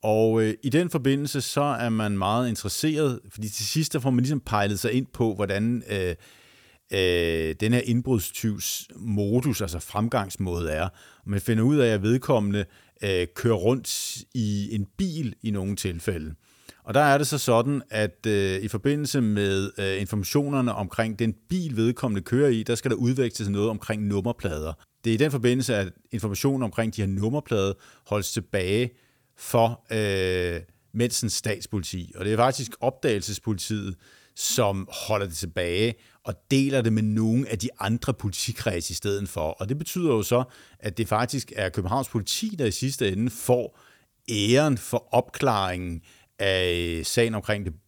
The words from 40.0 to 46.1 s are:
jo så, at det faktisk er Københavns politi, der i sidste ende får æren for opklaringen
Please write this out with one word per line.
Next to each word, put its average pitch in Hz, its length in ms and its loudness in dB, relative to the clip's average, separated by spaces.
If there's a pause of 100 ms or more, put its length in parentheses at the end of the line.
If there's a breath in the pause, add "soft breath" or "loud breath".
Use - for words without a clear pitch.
jo 113 160 4
så, 123 200 2 (360 loud breath)
at 98 180 -8
det 110 100 0
faktisk 120 480 -2
er 98 140 0
Københavns 104 400 -2
politi, 208 500 -4
der 139 60 0
i 104 60 2
sidste 127 400 -2
ende 110 200 0
får - 480 -2 (520 soft breath)
æren 120 460 4
for - 340 -6
opklaringen 92 920 0 (380 soft breath)